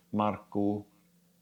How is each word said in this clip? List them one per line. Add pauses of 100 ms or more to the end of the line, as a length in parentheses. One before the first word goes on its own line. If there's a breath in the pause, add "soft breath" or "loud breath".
Marco (580)